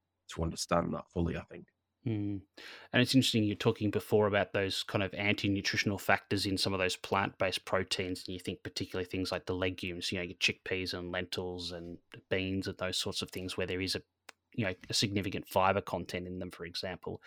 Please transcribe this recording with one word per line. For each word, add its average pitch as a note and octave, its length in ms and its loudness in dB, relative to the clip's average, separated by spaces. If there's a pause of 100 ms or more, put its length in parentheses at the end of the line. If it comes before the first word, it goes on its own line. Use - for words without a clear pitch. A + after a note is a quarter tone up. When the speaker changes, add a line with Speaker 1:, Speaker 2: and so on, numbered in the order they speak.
(280)
Speaker 1:
to - 140 -6
understand E2+ 520 0
that - 180 -6
fully, E2+ 240 0
I E2+ 60 -6
think. - 240 -16 (380)
Speaker 2:
Hmm. G2+ 340 -2 (540)
And B2 80 6
it's B2+ 140 4
interesting, A#2+ 300 6
you're G#2 100 2
talking A2 360 2
before G#2+ 360 4
about G2+ 260 2
those G2 300 0
kind G2+ 220 0
of F#2 100 -4
anti-nutritional G2+ 840 2
factors G2+ 480 2
in F#2+ 120 2
some - 140 2
of F#2+ 80 0
those F#2 160 2
plant-based - 680 0
proteins, F#2+ 600 0
and F#2+ 80 -6
you F2+ 60 -8
think - 240 -6
particularly - 440 -4
things F#2 220 -2
like F2+ 160 -4
the F#2 80 0
legumes, F2+ 560 -2
you G2 80 -2
know, F2+ 60 -2
your F2+ 100 -8
chickpeas F#2 600 -2
and F2 180 -6
lentils F2+ 580 -4
and F2 280 -10 (300)
beans F#2+ 380 0
and F#2+ 120 -4
those F#2 200 -2
sorts - 240 -4
of F#2+ 80 -6
things F#2 260 -8
where F#2 120 -2
there F#2 120 -2
is F#2 140 -2
a, F#2 80 -6 (520)
you A2+ 100 0
know, F#2 100 -2 (160)
a - 40 -2
significant G2+ 520 0
fiber G2 340 4
content F2+ 460 -4
in F2+ 140 -6
them, F#2 100 -6
for - 140 -12
example. F2 640 -8